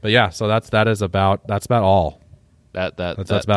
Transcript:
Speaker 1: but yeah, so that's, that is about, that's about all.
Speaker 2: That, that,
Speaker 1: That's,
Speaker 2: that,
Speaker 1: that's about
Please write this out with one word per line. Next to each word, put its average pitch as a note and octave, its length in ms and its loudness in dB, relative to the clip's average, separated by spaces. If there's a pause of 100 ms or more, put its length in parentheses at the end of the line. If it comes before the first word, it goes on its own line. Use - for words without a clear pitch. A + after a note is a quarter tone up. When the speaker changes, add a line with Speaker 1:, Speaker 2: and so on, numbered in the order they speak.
Speaker 1:
but A2 80 -2
yeah, A2 180 4
so G#2+ 180 -6
that's, A2 240 0
that A2 180 2
is G#2+ 120 0
about, G2 460 0
that's G2+ 180 -4
about A#2+ 200 0
all. F#2+ 360 2 (540)
Speaker 2:
That, F#2 240 -6
that, F2 180 -4
Speaker 1:
That's, F#2+ 140 -8
Speaker 2:
that, G#2 60 0
Speaker 1:
that's - 100 -2
about G#2+ 100 2